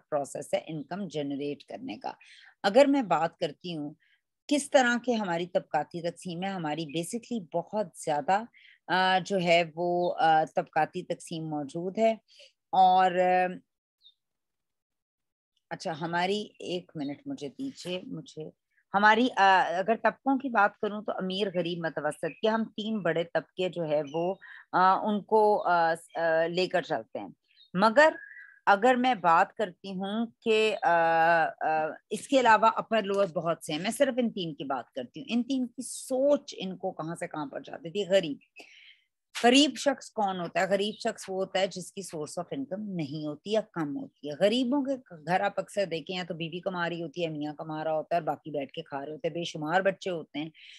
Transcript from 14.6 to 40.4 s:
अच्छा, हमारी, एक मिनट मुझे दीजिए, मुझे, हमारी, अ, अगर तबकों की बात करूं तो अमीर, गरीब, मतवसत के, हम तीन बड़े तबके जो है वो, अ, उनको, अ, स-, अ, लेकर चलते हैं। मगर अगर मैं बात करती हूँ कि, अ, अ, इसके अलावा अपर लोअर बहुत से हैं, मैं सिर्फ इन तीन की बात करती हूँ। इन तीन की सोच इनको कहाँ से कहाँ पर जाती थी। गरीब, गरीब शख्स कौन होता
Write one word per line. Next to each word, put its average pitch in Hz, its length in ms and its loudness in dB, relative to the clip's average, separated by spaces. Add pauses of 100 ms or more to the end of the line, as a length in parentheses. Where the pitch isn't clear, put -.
अच्छा, 165 220 -8
हमारी, 175 680 -4
एक 175 360 -8
मिनट 143 300 -8
मुझे 139 220 -8
दीजिए, 170 580 -10
मुझे, 160 440 -14 (420)
हमारी, 220 340 6
अ, 190 500 4
अगर 196 180 0
तबकों 226 420 0
की 269 120 -6
बात 208 260 4
करूं 208 260 -6
तो - 100 -8
अमीर, 185 380 -2
गरीब, 170 360 -2
मतवसत 151 560 -4
के, 220 60 2
हम 220 180 2
तीन 220 360 -6
बड़े 170 220 0
तबके 170 460 -4
जो 170 140 -6
है 151 200 0
वो, 170 360 -4 (340)
अ, 185 320 4
उनको, 208 500 4
अ, 170 400 2
स-, - 220 -12
अ, 165 300 2
लेकर 175 360 0
चलते 127 360 -6
हैं। 101 140 -14 (420)
मगर 226 420 6 (500)
अगर 202 280 6
मैं 247 260 0
बात 180 300 4
करती 190 400 -6
हूँ 202 420 -4 (140)
कि, 220 240 4
अ, - 200 0 (720)
अ, 156 360 -2 (140)
इसके 262 280 0
अलावा 220 300 8
अपर 214 340 0
लोअर 196 280 0
बहुत 165 340 -2
से 156 80 -6
हैं, 151 60 -4
मैं 196 120 -4
सिर्फ 254 280 2
इन 233 100 2
तीन 170 240 -6
की 160 100 -10
बात 135 320 -6
करती 127 240 -10
हूँ। 131 80 -14
इन 233 160 0
तीन 254 220 -2
की 240 180 -10
सोच 277 680 0
इनको 185 380 -8
कहाँ 160 240 -8
से 175 120 -8
कहाँ 151 180 -8
पर 143 160 -10
जाती - 300 -14
थी। 196 140 -4
गरीब, 170 340 0 (1040)
गरीब 254 320 6
शख्स - 340 -2
कौन 190 300 -2
होता 170 220 -2